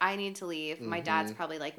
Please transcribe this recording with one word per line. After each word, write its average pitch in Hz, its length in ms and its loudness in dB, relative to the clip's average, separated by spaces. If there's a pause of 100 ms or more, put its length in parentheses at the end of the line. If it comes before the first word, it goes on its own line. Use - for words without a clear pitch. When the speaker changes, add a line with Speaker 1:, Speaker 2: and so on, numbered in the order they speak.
Speaker 1:
"I 196 160 4
need 196 200 -2
to 190 80 -6
leave. 156 360 -4
My 170 180 0
dad's 160 320 2
Speaker 2:
Mm-hmm. - 60 -8
Speaker 1:
probably, 160 220 -4
like, 151 200 -4